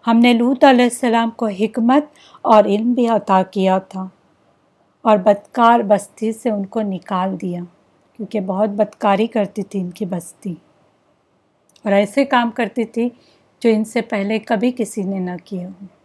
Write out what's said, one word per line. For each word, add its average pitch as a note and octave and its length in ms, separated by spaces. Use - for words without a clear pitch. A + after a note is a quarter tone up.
ہم A3+ 120
نے A#3+ 140
لوط B3 320
علیہ B3 200
السلام A#3 460
کو A3+ 160
حکمت A3+ 580
اور G#3+ 220
علم G#3+ 280
بھی A#3 160
عطا G3+ 340
کیا F#3+ 360
تھا F#3+ 300
اور G#3+ 140
بدکار A3+ 640
بستی G#3 520
سے A3 180
ان G3+ 160
کو A3 160
نکال F#3+ 580
دیا، F3 220
کیونکہ G#3+ 240
بہت G3 300
بدکاری G#3 560
کرتی G#3 360
تھی F#3+ 180
ان F3+ 100
کی F#3 160
بستی F3 480
اور G3+ 80
ایسے G#3 320
کام A#3+ 260
کرتی A3+ 340
تھی A#3 240
جو A#3 80
ان A3 140
سے A3+ 160
پہلے G#3+ 380
کبھی A#3 380
کسی G#3 260
نے G3 160
نہ F3+ 260
کیے F3+ 200
ہوں۔ F#3+ 220